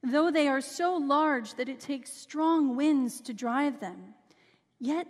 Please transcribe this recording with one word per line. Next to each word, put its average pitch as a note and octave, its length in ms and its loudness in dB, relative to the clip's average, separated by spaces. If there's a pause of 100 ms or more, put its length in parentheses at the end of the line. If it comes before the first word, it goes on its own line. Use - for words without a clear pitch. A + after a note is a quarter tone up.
Though D4 280 2
they D4 160 4
are C4+ 140 2
so F4 340 -2
large C#4 580 2
that B3 160 -6
it B3+ 100 -10
takes C#4 320 -8
strong D#4 640 2
winds C#4 460 2
to B3 140 -10
drive B3 440 0
them, F#3 360 -12 (640)
yet D#4 300 -2